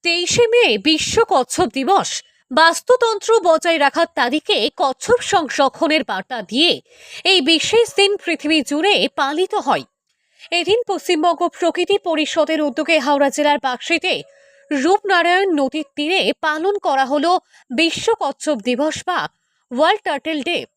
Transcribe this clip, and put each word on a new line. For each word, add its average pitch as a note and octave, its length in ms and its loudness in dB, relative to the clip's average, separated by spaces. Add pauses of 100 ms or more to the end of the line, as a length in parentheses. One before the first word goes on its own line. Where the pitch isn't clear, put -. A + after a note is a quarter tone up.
তেইশে F4 440 0
মে A#4 180 4 (120)
বিশ্ব D4+ 380 0 (140)
কচ্ছপ D4 440 0
দিবস। C#4 360 0 (420)
বাস্তুতন্ত্র G4 800 2 (120)
বজায় E4 380 2
রাখার D4 360 2
তারিখে D4 420 0 (200)
কচ্ছপ F#4 460 0
সংরক্ষণের D4+ 800 0
বার্তা G#3 380 -8
দিয়ে C4 300 0 (520)
এই F#4 180 4
বিশেষ E4 440 2 (100)
দিন G4+ 220 4
পৃথিবী D#4 460 -2
জুড়ে D#4+ 320 0 (200)
পালিত D4+ 380 -2 (100)
হয়। C4+ 220 -2 (680)
এদিন F4 360 0
পশ্চিমবঙ্গ F4 600 0
প্রকৃতি F4+ 500 -2
পরিষদের D#4+ 640 -2
উদ্যোগে D#4 380 0
হাওড়া C#4 300 2
জেলার D4 300 0
বাক্সিতে D#4 540 -4 (580)
রূপনারায়ণ F4+ 840 2
নদীর C#4+ 400 -2
তীরে D#4+ 280 -2 (200)
পালন D#4+ 380 -2
করা C4+ 260 0
হলো D4 260 0 (400)
বিশ্ব D#4+ 340 -2 (140)
কচ্ছপ C#4+ 420 -4
দিবস B3 340 -2 (100)
বা F4 140 -4 (520)
ওয়ার্ল্ড D#4+ 320 0
টার্টল D#4 380 -6
ডে। D#4+ 180 -4 (180)